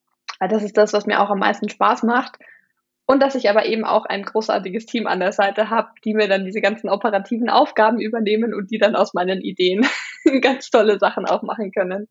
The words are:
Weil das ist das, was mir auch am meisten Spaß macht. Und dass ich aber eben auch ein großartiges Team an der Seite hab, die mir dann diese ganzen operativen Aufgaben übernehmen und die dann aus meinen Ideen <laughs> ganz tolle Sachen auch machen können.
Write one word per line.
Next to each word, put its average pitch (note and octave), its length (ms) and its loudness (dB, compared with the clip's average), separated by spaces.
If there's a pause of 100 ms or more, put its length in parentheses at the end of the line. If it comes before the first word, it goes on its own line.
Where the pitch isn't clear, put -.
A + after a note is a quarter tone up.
(400)
Weil F#3 100 -2
das G#3+ 140 0
ist G3+ 140 -8
das, G#3+ 160 4
was G#3 120 -2
mir G#3 160 2
auch G3+ 80 0
am G3+ 100 -2
meisten G#3 300 -2
Spaß G#3+ 340 0
macht. A#3+ 340 0 (680)
Und C4 160 4
dass C4+ 120 2
ich A3+ 160 0
aber G#3 160 2
eben A3 200 -2
auch G#3+ 200 0
ein G3+ 160 -6
großartiges G3+ 640 -4
Team A3+ 220 -4
an F#3 120 -2
der F#3 120 -2
Seite G3+ 400 0
hab, A3+ 300 -2
die A3 120 -2
mir G#3+ 140 2
dann G3 180 0
diese G3+ 160 -6
ganzen G3+ 280 -2
operativen G#3 600 -2
Aufgaben A3 500 2
übernehmen A3 540 -2
und G3 160 -8
die A3 80 -4
dann G#3 180 2
aus G#3 200 0
meinen F#3 260 -2
Ideen F#3 460 0 (380)
<laughs> C4+ 160 4
ganz C4 280 2
tolle G#3+ 300 4
Sachen G3 260 0
auch F3+ 160 0
machen G#3 300 -6
können. G3 400 -4